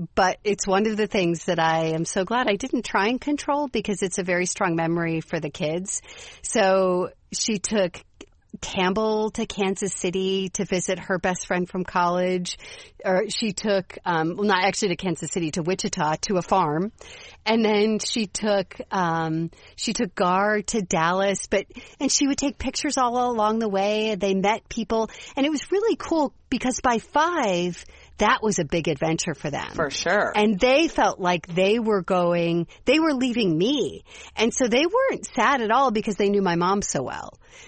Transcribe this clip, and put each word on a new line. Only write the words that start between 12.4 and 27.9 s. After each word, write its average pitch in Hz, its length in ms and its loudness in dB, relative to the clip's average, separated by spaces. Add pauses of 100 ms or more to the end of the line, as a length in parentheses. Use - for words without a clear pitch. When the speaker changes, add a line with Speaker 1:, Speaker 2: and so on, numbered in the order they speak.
Speaker 1:
Or 190 240 2
she 214 240 -4
took, 196 520 -2
um, 165 320 0
well, 202 120 0
not 185 160 4
actually 196 240 2
to 175 80 0
Kansas 170 340 -4
City, 165 220 -2
to 175 100 -2
Wichita, 165 600 0
to 202 160 0
a 170 40 -2
farm. 180 480 0 (540)
And 226 200 2
then 214 340 4
she - 280 -2
took, 202 500 -2 (140)
um, 165 600 0 (260)
she - 160 -4
took 214 220 -2
Gar 202 480 2
to 226 200 -2
Dallas, 185 680 0
but, - 180 0 (340)
and 285 100 0
she - 160 2
would 277 120 0
take 269 200 -2
pictures 262 380 -4
all 247 340 2
along 220 280 2
the 226 100 0
way. 214 460 0
They 196 200 0
met 196 340 0
people. 226 420 -2 (260)
And 269 100 2
it 311 40 2
was 302 200 -4
really 403 260 2
cool 311 360 0 (160)
because 254 340 -2
by 233 160 2
five, 214 840 0 (320)